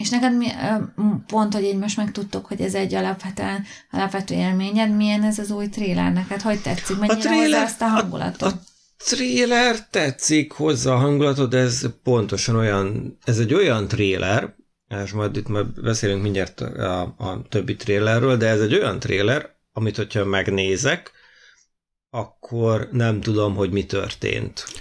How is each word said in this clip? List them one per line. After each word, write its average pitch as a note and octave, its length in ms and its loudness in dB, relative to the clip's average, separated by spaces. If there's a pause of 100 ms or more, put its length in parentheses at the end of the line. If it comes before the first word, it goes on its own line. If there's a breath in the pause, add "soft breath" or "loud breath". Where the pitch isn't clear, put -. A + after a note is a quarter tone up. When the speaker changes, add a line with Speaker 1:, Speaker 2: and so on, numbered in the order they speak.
Speaker 1:
és G#3+ 80 -4
neked A#3+ 280 2
mi, A#3+ 100 2
ö, - 540 -4
m-, G#3 260 2
pont, G#3 260 0
hogy G#3 100 0
így G3 140 0
most G#3 200 -2
megtudtuk, G3+ 480 -4
hogy - 160 -6
ez F#3 140 -2
egy F#3+ 180 -2
alapvetően, F#3+ 720 -4 (280 loud breath)
alapvető G3 440 -2
élményed, G3 600 2
milyen G#3 280 2
ez G#3+ 160 0
az G#3 120 -6
új G#3 180 -4
tréler F3+ 440 0
neked? F#3 280 -2
Hogy G#3 200 0
tetszik? - 360 -4
Mennyire G#3+ 200 2
Speaker 2:
A A3 40 -2
tréler, D#4+ 220 4
Speaker 1:
hozza D4+ 180 4
azt A3+ 200 -2
a A3+ 40 0
Speaker 2:
a, A3+ 40 2
Speaker 1:
hangulatot? F#3+ 600 0
Speaker 2:
a F#3 80 -4 (380)
tréler A#3+ 920 2
tetszik, D3+ 600 0
hozza C3+ 420 2
a B2+ 40 4
hangulatot, C#3 520 4
de B2+ 80 2
ez B2+ 280 2 (180)
pontosan A2+ 520 2
olyan, G#2 680 0
ez A2+ 160 2
egy A2+ 140 2
olyan C3 340 2
tréler, F#2+ 680 0 (480)
és G2 80 -10
majd G#2 240 -2
itt G#2 120 -4
majd G#2 340 -2
beszélünk G#2+ 400 0
mindjárt F#2+ 400 -2
a, F#2 400 -4
a F#2 480 -6
többi - 260 -2
trélerről, A2+ 600 2
de A2+ 100 2
ez A2 140 4
egy A2 120 2
olyan C#3+ 260 2
tréler, G#2+ 500 0 (240)
amit G#2+ 240 -2
hogyha G#2 280 -2
megnézek, G2 840 0 (1000 soft breath)
akkor A2+ 800 -2
nem A2+ 300 2
tudom, G#2 340 0
hogy G2 160 0
mi G2 140 0
történt. G2+ 800 -4 (160)